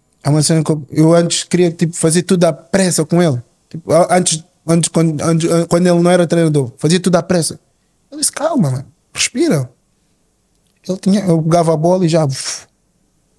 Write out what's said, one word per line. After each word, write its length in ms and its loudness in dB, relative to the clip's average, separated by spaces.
é 60 -2
uma 140 2
cena 200 0
que 80 -4
eu, 200 -4
eu 240 2
antes 300 0
queria, 260 0
tipo, 260 -4
fazer 260 0
tudo 220 0
à 80 2
pressa 520 -2
com 180 0
ele. 180 0
Tipo, 240 -6
a-, 240 2
antes, 280 -2
antes, 220 0
quando, 340 0
antes, 280 0
an-, 160 0
quando 200 0
ele 140 2
não 100 2
era 160 2
treinador, 500 0
fazia 240 0
tudo 160 0
à 60 2
pressa. 360 -4
Eu 80 -16
disse, 120 -4
"Calma, 400 -2
mano, 160 -8
respira." 560 -2
Ele 100 -4
tinha, 280 0
eu 160 2
pegava 320 2
a 20 -2
bola 300 0
e 20 2
já, 160 2
uf. 420 -8